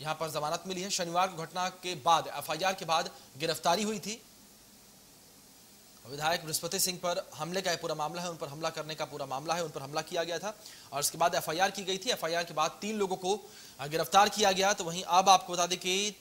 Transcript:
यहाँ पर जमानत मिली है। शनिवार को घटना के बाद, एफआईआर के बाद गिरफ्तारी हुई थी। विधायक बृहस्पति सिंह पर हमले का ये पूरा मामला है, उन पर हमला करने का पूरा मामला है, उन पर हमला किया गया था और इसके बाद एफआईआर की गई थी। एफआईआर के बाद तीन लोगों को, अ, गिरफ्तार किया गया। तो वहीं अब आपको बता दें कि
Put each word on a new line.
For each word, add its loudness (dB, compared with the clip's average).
यहाँ -2
पर -4
जमानत -2
मिली -4
है। -4
शनिवार 2
को -6
घटना -4
के -6
बाद, 4
एफआईआर -2
के -8
बाद 0
गिरफ्तारी 2
हुई -2
थी। -8
विधायक 0
बृहस्पति -2
सिंह 0
पर -2
हमले -2
का 2
ये 2
पूरा -4
मामला -4
है, -4
उन -8
पर -6
हमला -4
करने -6
का -4
पूरा -8
मामला -2
है, -2
उन -6
पर -8
हमला -4
किया -2
गया -4
था -6
और -4
इसके 0
बाद 4
एफआईआर 2
की -8
गई -2
थी। -4
एफआईआर 0
के -12
बाद 0
तीन -4
लोगों 0
को, -2
अ, -8
गिरफ्तार 6
किया 4
गया। 4
तो -6
वहीं -6
अब 6
आपको 8
बता 2
दें 0
कि -2